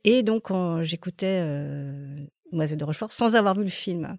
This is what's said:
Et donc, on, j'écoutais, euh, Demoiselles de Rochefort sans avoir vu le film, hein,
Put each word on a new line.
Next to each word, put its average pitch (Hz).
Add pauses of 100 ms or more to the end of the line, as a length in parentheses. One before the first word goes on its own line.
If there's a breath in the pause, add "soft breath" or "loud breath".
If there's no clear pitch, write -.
Et 233
donc, 220
on, 175
j'écoutais, 180
euh, 143 (260)
Demoiselles 156
de 151
Rochefort 156
sans 233
avoir 202
vu 208
le 196
film, 175
hein, 185